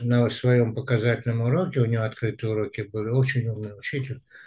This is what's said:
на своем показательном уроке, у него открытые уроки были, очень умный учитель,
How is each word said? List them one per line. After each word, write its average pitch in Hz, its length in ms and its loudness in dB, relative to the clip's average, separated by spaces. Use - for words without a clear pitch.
на 120 280 4
своем 120 440 2
показательном 117 680 0
уроке, 151 400 2
у 113 40 4
него 113 180 0
открытые 110 500 -4
уроки 104 400 -4
были, 110 160 -4
очень 131 400 2
умный 107 280 -8
учитель, 131 440 -8